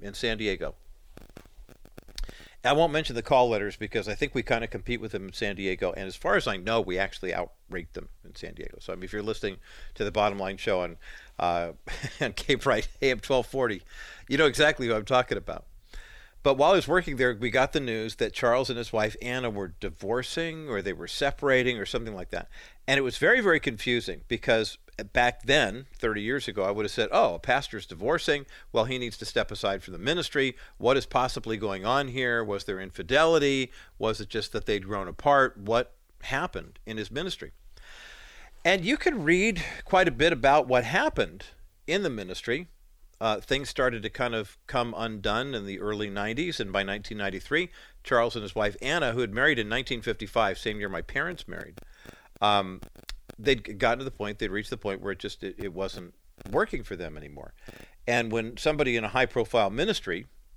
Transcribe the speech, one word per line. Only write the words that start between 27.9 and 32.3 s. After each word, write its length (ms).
Well, 140
he 120
needs 200
to 80
step 260
aside 320
from 100
the 60
ministry. 560
What 200
is 80
possibly 520
going 280
on 240
here? 340